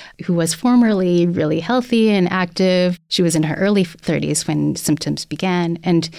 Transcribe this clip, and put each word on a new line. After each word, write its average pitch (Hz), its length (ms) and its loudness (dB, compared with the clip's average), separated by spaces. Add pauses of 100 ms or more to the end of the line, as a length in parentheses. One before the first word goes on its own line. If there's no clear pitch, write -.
(240)
who 180 100 -2
was 165 180 0
formerly 202 760 2
really 165 340 0
healthy 233 500 0
and 190 180 2
active. 180 800 0
She - 160 -2
was 170 140 2
in 156 80 2
her 156 100 -2
early 196 300 2
thirties 151 640 -4
when 151 260 -2
symptoms 147 500 -4
began. 175 600 -2
And, 165 340 0